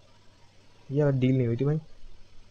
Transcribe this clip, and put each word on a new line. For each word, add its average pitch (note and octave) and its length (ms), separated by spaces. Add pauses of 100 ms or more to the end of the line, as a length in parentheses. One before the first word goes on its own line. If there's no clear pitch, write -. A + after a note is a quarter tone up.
(880)
ये C#3+ 240
deal C3 240
नहीं B2 100
हुई A#2 100
थी C3+ 80
भाई। D3+ 140 (720)